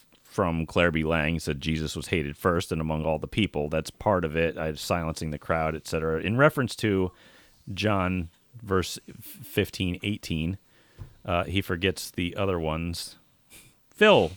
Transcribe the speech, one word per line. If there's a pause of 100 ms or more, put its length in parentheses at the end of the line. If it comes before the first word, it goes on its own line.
(220)
from
Claire
B.
Lang.
He
said,
"Jesus
was
hated
first
and
among
all
the
people."
That's
part
of
it.
I,
silencing
the
crowd,
et
cetera.
In
reference
to (640)
John (340)
verse (200)
fifteen
eighteen, (680)
uh,
he
forgets
the
other
ones. (760)
Phil,